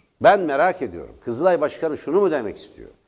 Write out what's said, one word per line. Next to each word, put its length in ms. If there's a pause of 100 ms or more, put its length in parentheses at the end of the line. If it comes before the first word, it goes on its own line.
(200)
Ben 200
merak 420
ediyorum. 320 (100)
Kızılay 360
Başkanı 360
şunu 240
mu 100
demek 260
istiyor? 320 (200)